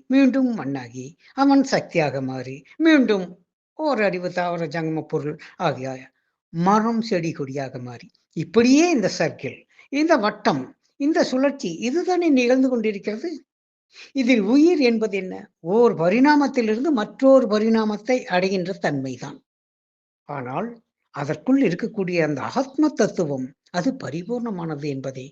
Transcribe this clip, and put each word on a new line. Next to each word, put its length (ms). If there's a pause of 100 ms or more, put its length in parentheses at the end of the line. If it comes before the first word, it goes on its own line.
மீண்டும் 460
மண்ணாகி, 520 (280)
அவன் 300
சக்தியாக 580
மாறி, 360 (200)
மீண்டும் 500 (520)
ஓர் 220
அறிவு 300
தாவர 360
ஜங்கம 380
பொருள் 320 (200)
ஆகிய 360 (600)
மரம், 480
செடி, 320
கொடியாக 480
மாறி, 280 (280)
இப்படியே 520
இந்த 220
சர்க்கிள், 460 (360)
இந்த 240
வட்டம், 460 (360)
இந்த 240
சுழற்சி 480 (100)
இதுதானே 500
நிகழ்ந்து 380
கொண்டிருக்கிறது. 640 (800)
இதில் 300
உயிர் 380
என்பது 380
என்ன? 160 (260)
ஓர் 360
பரிணாமத்திலிருந்து 960
மற்றொரு 560
பரிணாமத்தை 800
அடைகின்ற 480
தன்மைதான். 640 (920)
ஆனால் 400 (460)
அதற்குள் 460
இருக்கக்கூடிய 640
அந்த 180
ஆத்ம 480
தத்துவம் 580 (220)
அது 240
பரிபூர்ணமானது 920
என்பதை 440